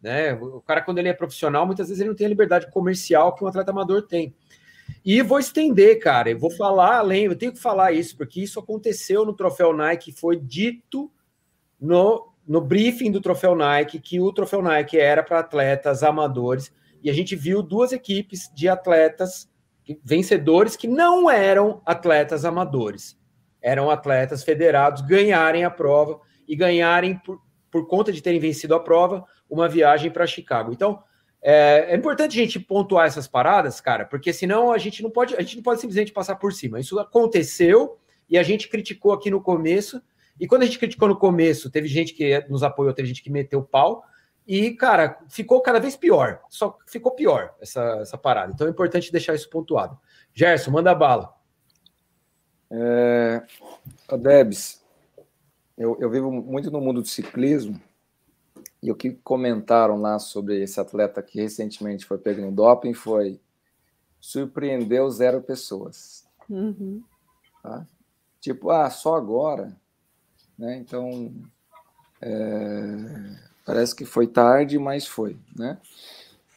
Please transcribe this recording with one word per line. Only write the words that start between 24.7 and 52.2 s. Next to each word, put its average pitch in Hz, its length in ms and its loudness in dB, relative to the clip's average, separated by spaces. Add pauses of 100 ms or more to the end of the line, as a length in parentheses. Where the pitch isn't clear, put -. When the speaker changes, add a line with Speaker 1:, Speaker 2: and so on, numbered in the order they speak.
Speaker 1:
ganharem 170 640 4
a 175 60 0
prova 151 500 2 (260)
e 156 80 -8
ganharem, 175 640 2
por, 185 220 -16 (300)
por 165 160 -2
conta 208 260 0
de 151 100 -10
terem 175 160 0
vencido 156 360 -2
a 165 60 4
prova, 175 440 2 (240)
uma 165 200 0
viagem 151 420 4
pra 170 160 0
Chicago. 117 460 -4
Então, 202 300 -2 (380)
é, 147 520 6
é 175 40 4
importante 294 420 0
a 240 40 4
gente 202 180 -4
pontuar 190 460 2
essas 139 200 -4
paradas, 151 540 0
cara, 113 240 -2
porque 143 280 -4
senão 214 400 0
a 226 60 0
gente 208 240 -10
não 220 80 -8
pode, 247 240 -2
a - 60 -4
gente 185 160 -8
não 240 60 -16
pode 233 180 -2
simplesmente 208 320 -4
passar 190 240 -6
por 196 160 -4
cima. 117 260 -10
Isso 139 200 -6
aconteceu 214 1000 2 (300)
e 165 80 2
a 180 60 6
gente 208 260 -2
criticou 208 440 -2
aqui 202 180 -4
no 190 120 -2
começo, 180 600 -2 (380)
e 165 80 -6
quando 254 140 4
a 240 40 6
gente 240 120 -2
criticou - 280 -2
no 202 100 2
começo, 165 540 2
teve 151 160 -4
gente 160 260 -2
que 143 360 0
nos 135 140 -4
apoiou, 139 300 0
teve 135 160 -6
gente 127 140 -10
que - 80 -12
meteu 139 300 -4
o 135 40 -6
pau, 147 400 0 (420)
e, 208 260 -2
cara, 196 460 2 (100)
ficou 254 340 2
cada 247 160 2
vez 269 180 -4
pior, 139 540 2
só - 260 -6 (100)
ficou 233 260 -4
pior 143 480 0
essa, - 200 -10 (220)
essa 135 160 -16
parada. 104 340 -2
Então 151 140 -4
é 165 40 -2
importante 175 420 -4
deixar 165 220 -2
isso 151 140 -8
pontuado. 156 500 -6 (360)
Gerson, 147 360 2
manda 170 240 4
bala. 127 400 2 (1400)